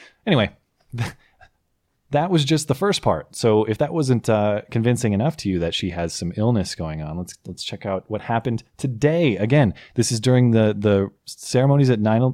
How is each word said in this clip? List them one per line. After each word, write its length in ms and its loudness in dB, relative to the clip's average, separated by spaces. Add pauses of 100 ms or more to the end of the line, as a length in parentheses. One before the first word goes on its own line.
(260)
anyway, 260 0 (420)
<laughs> 80 -8 (1080)
that 180 0
was 140 2
just 240 -2
the 80 0
first 260 -2
part. 360 -4
So 260 2
if 140 -2
that 160 -2
wasn't, 360 0
uh, 400 0
convincing 440 0
enough 240 0
to 120 -6
you 100 -2
that 140 -2
she 180 -6
has 220 -6
some 220 -8
illness 400 -2
going 260 -8
on, 160 -8
let's, 180 -12 (120)
let's 160 -14
check 220 -12
out 240 -4
what 120 -6
happened 420 -4 (120)
today. 640 0
Again, 360 2 (220)
this 160 0
is 80 -2
during 320 4
the, 260 4
the 320 2 (160)
ceremonies 640 2
at 120 2
nine, 200 2 (120)